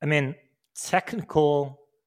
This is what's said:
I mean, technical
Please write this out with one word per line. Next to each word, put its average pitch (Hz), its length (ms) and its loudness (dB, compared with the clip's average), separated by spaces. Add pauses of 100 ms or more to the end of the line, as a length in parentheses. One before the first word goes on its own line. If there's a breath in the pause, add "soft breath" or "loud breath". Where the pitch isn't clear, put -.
I - 40 -8
mean, 147 300 0 (400)
technical 147 1040 0 (280)